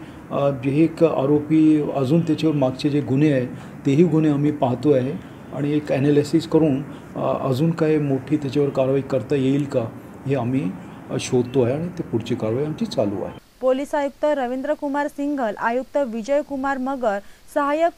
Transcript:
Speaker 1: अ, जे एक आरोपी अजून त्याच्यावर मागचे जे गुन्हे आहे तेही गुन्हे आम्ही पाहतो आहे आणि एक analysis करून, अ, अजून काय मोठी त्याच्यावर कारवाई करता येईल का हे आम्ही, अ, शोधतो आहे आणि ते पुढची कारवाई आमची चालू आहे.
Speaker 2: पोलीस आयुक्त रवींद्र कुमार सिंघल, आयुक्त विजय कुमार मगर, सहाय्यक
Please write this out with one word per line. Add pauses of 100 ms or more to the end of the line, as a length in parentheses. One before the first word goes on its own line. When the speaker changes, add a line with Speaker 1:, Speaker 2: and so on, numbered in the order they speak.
(320)
Speaker 1:
अ,
जे
एक
आरोपी
अजून
त्याच्यावर
मागचे
जे
गुन्हे
आहे (400)
तेही
गुन्हे
आम्ही
पाहतो
आहे (180)
आणि
एक
analysis
करून, (340)
अ,
अजून
काय
मोठी
त्याच्यावर
कारवाई
करता
येईल
का (420)
हे
आम्ही, (460)
अ,
शोधतो
आहे
आणि
ते
पुढची
कारवाई
आमची
चालू
आहे. (220)
Speaker 2:
पोलीस
आयुक्त
रवींद्र
कुमार
सिंघल,
आयुक्त
विजय
कुमार
मगर, (340)
सहाय्यक